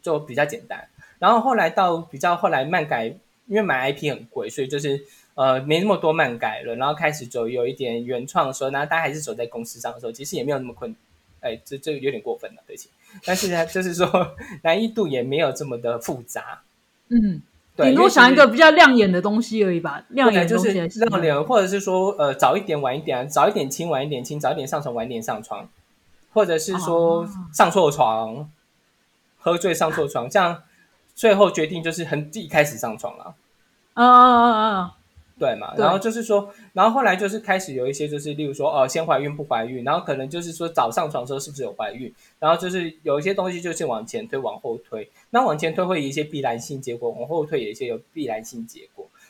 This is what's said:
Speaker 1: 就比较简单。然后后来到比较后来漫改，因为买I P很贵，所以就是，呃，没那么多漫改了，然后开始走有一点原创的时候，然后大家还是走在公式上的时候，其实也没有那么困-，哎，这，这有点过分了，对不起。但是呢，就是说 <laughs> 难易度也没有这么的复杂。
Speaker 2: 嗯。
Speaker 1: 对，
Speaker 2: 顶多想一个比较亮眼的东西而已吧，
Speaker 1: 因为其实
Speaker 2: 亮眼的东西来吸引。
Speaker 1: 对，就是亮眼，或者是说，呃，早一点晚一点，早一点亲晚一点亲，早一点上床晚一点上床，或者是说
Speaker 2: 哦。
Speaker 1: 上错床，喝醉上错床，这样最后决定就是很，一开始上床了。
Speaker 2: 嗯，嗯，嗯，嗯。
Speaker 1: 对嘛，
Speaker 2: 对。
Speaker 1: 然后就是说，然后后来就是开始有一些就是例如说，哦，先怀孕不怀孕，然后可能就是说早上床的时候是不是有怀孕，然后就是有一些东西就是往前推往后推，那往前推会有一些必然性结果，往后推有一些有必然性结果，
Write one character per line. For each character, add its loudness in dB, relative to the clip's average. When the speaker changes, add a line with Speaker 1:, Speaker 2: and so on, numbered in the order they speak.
Speaker 1:
就 -2
比 -12
较 2
简 -8
单。 -14
然 4
后 4
后 0
来 2
到 0
比 -10
较 0
后 0
来 0
漫 -2
改， -4
因 -4
为 2
买 0
I -2
P -4
很 -10
贵， -8
所 -6
以 -4
就 -4
是， -4
呃， 2
没 0
那 -2
么 2
多 0
漫 0
改 -4
了， -8
然 -2
后 -2
开 -2
始 -12
走 -4
有 -4
一 -4
点 -6
原 -6
创 -2
的 -6
时 -6
候， -4
然 -2
后 -4
大 0
家 0
还 -4
是 -10
走 -10
在 -8
公 -12
式 -18
上 -10
的 -16
时 -12
候， -10
其 -16
实 -10
也 -6
没 -4
有 -2
那 -8
么 -14
困-， -12
哎， -8
这， -14
这 -8
有 -4
点 -8
过 -6
分 -14
了， -20
对 -18
不 -18
起。 -20
但 -2
是 -4
呢， -2
就 -4
是 -4
说 0
<laughs> -16
难 2
易 -2
度 -2
也 -2
没 -2
有 0
这 -8
么 -8
的 -4
复 -8
杂。 -14
Speaker 2:
嗯。 2
Speaker 1:
对， 4
Speaker 2:
顶 6
多 8
想 8
一 6
个 10
比 0
较 10
亮 8
眼 6
的 2
东 0
西 0
而 0
已 0
吧， -8
Speaker 1:
因 0
为 6
其 4
实 6
Speaker 2:
亮 2
眼 -
的 2
东 0
西 2
来 2
吸 0
引。 -2
Speaker 1:
对， -2
就 0
是 2
亮 -2
眼， 2
或 4
者 2
是 -2
说， 0
呃， 2
早 4
一 -2
点 -4
晚 -2
一 -6
点， -4
早 4
一 0
点 -4
亲 -8
晚 -2
一 -8
点 -6
亲， -10
早 -2
一 -2
点 -8
上 -4
床 -8
晚 -6
一 -10
点 -8
上 -8
床， -12
或 4
者 0
是 -4
说 2
Speaker 2:
哦。 -6
Speaker 1:
上 4
错 4
床， -2
喝 0
醉 0
上 0
错 -2
床， -6
这 2
样 0
最 4
后 6
决 -2
定 -6
就 -4
是 -6
很， -6
一 -12
开 4
始 -8
上 -8
床 -10
了。 -20
Speaker 2:
嗯， 4
嗯， 10
嗯， 2
嗯。 -4
Speaker 1:
对 0
嘛， -12
Speaker 2:
对。 2
Speaker 1:
然 6
后 2
就 -2
是 -6
说， 0
然 4
后 6
后 2
来 4
就 -2
是 -6
开 -2
始 -6
有 -2
一 -2
些 -4
就 -6
是 -8
例 -6
如 -6
说， -2
哦， 2
先 -2
怀 2
孕 -6
不 -10
怀 -2
孕， -8
然 0
后 -4
可 -4
能 -8
就 -10
是 -12
说 -6
早 0
上 -2
床 -6
的 -10
时 -6
候 -6
是 -12
不 -16
是 -8
有 -8
怀 -8
孕， -14
然 2
后 2
就 -6
是 -6
有 0
一 -8
些 -2
东 -4
西 -8
就 -6
是 -6
往 -4
前 -10
推 -8
往 -6
后 -6
推， -12
那 2
往 0
前 -4
推 -2
会 -2
有 -6
一 -8
些 -4
必 -8
然 -4
性 -12
结 -8
果， -6
往 -10
后 -2
推 -4
有 -8
一 -10
些 -8
有 -6
必 -8
然 -6
性 -14
结 -20
果， -18